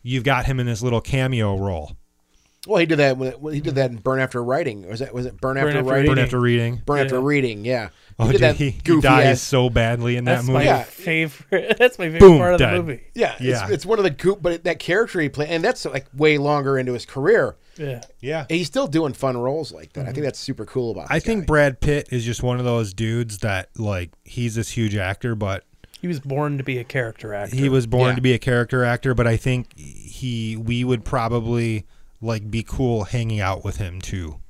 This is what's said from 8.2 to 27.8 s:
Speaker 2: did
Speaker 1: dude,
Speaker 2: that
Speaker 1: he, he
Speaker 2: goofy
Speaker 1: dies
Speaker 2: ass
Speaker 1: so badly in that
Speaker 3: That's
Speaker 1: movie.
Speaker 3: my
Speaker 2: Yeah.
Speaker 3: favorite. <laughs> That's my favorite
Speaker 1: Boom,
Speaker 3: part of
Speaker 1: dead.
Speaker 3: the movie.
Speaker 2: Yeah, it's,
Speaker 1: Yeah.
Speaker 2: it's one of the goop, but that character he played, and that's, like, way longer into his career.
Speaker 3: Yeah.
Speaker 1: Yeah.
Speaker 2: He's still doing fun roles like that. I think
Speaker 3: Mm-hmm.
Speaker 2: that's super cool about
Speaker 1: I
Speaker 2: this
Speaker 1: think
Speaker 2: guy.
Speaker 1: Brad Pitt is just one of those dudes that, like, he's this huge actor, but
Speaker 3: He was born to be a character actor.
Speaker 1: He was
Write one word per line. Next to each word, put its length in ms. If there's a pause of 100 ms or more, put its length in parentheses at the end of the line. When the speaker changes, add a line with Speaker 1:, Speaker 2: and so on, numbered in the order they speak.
Speaker 2:
did 60
Speaker 1:
dude, 100
Speaker 2:
that 140
Speaker 1:
he, 140
he 120
Speaker 2:
goofy 180
Speaker 1:
dies 260
Speaker 2:
ass 140
Speaker 1:
so 300
badly 460
in 80
that 100
Speaker 3:
That's 120
Speaker 1:
movie. 120
Speaker 3:
my 60
Speaker 2:
Yeah. 180
Speaker 3:
favorite. 960
<laughs> 20
That's 200
my 120
favorite 100
Speaker 1:
Boom, 160
Speaker 3:
part 160
of 60
Speaker 1:
dead. 160
Speaker 3:
the 80
movie. 180 (140)
Speaker 2:
Yeah, 220
it's, 60
Speaker 1:
Yeah. 280
Speaker 2:
it's 160
one 120
of 40
the 80
goop, 320
but 220
that 140
character 440
he 80
played, 180
and 160
that's, 220
like, 180 (100)
way 220
longer 420
into 140
his 140
career. 500 (220)
Speaker 3:
Yeah. 240 (180)
Speaker 1:
Yeah. 300
Speaker 2:
He's 160
still 220
doing 260
fun 240
roles 340
like 220
that. 80
I 40
think 100
Speaker 3:
Mm-hmm. 80
Speaker 2:
that's 140
super 280
cool 240
about 200
Speaker 1:
I 40
Speaker 2:
this 100
Speaker 1:
think 200
Speaker 2:
guy. 20
Speaker 1:
Brad 340
Pitt 320
is 140
just 160
one 160
of 80
those 260
dudes 460
that, 400
like, 320 (140)
he's 300
this 140
huge 280
actor, 380
but 300 (360)
Speaker 3:
He 80
was 120
born 380
to 60
be 140
a 60
character 500
actor. 220
Speaker 1:
He 120
was 180